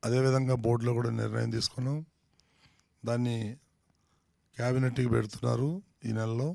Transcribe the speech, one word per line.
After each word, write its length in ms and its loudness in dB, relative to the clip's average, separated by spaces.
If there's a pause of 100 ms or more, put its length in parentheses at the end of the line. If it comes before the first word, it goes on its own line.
అదేవిధంగా 500 4 (100)
బోర్డులో 320 2
కూడా 200 0
నిర్ణయం 380 -2
తీసుకున్నాం. 420 -4 (1040)
దాన్ని 320 0 (1200)
క్యాబినెట్కి 580 2
పెడుతున్నారు 520 0 (400)
ఈ 120 -2
నెలలో. 360 -2